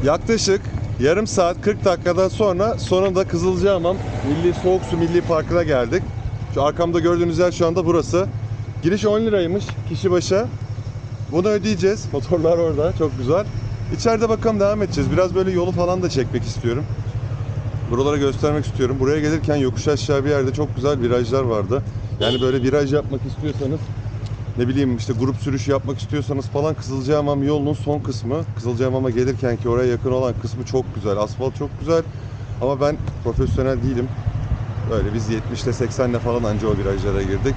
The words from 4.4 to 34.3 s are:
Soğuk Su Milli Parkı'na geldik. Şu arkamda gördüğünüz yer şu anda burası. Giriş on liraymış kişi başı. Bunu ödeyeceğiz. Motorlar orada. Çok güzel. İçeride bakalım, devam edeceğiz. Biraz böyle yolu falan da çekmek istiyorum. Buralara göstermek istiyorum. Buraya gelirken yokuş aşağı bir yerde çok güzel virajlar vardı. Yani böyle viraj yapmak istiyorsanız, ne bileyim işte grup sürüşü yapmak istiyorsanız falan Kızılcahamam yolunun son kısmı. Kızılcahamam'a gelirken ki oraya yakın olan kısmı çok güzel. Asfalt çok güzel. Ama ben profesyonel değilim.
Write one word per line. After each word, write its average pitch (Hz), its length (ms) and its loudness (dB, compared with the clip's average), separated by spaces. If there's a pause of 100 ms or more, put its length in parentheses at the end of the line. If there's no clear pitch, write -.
Soğuk 185 300 2
Su 170 140 -2
Milli 170 240 2
Parkı'na 165 420 0
geldik. 143 400 2 (500)
Şu 139 100 2
arkamda 170 360 2
gördüğünüz 170 400 2
yer 180 120 4
şu 170 160 2
anda 165 180 0
burası. 170 420 2 (560)
Giriş 190 220 2
on 208 160 4
liraymış 196 440 2 (240)
kişi 175 220 0
başı. 185 340 2 (840)
Bunu 180 160 2
ödeyeceğiz. 208 680 0
Motorlar 160 440 2
orada. 160 400 2
Çok 143 200 0
güzel. 151 280 0 (480)
İçeride 226 360 2
bakalım, 220 300 0
devam 208 220 2
edeceğiz. 143 300 0
Biraz 180 240 2
böyle 190 160 2
yolu 180 200 0
falan 175 320 0
da 175 60 0
çekmek 127 340 0
istiyorum. 117 400 -2 (1080)
Buralara 139 260 2
göstermek 143 480 2
istiyorum. 131 340 0
Buraya 139 200 2
gelirken 151 360 0
yokuş 135 320 0
aşağı 139 380 2
bir 143 40 0
yerde 135 240 2
çok 147 220 -2
güzel 139 260 0
virajlar 123 420 2
vardı. 113 400 0 (360)
Yani 123 220 2
böyle 131 220 2
viraj 139 300 2
yapmak 139 320 0
istiyorsanız, 143 540 -4 (800)
ne 120 100 2
bileyim 131 300 2
işte 113 160 -4
grup 127 220 0
sürüşü 135 360 -2
yapmak 139 280 -2
istiyorsanız 143 460 -4
falan 151 280 0
Kızılcahamam 139 680 0
yolunun 147 300 2
son 147 260 -2
kısmı. 135 360 -4 (200)
Kızılcahamam'a 127 540 0
gelirken 120 480 0
ki 113 120 -2
oraya 123 220 4
yakın 123 200 0
olan 127 300 2
kısmı - 240 -6
çok 131 200 0 (100)
güzel. 101 220 -2
Asfalt 117 380 -2
çok 143 140 -4 (100)
güzel. 165 240 2 (580)
Ama 135 200 0
ben 147 140 2 (280)
profesyonel 131 600 0
değilim. 127 240 0 (840)